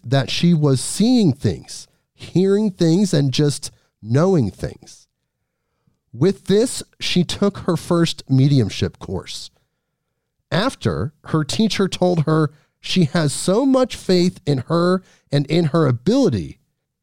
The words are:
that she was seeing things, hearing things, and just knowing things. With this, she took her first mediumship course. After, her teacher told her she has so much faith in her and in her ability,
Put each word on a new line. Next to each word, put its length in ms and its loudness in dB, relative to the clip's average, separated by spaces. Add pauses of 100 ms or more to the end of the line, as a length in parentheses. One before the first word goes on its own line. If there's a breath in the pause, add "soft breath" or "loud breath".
that 280 -2
she 220 2
was 280 2
seeing 520 2
things, 540 -8 (280)
hearing 560 0
things, 420 2
and 180 0
just 400 -2 (300)
knowing 480 2
things. 580 -14 (1040)
With 340 -2
this, 360 0 (180)
she 240 0
took 360 -4
her 180 -4
first 520 -2
mediumship 720 2
course. 520 -12 (1000)
After, 640 -2 (120)
her 180 0
teacher 440 0
told 380 0
her 260 0 (280 soft breath)
she 260 0
has 280 -2
so 320 0
much 300 2
faith 500 0
in 220 0
her 360 0 (280 soft breath)
and 160 0
in 180 0
her 220 2
ability, 720 0 (440)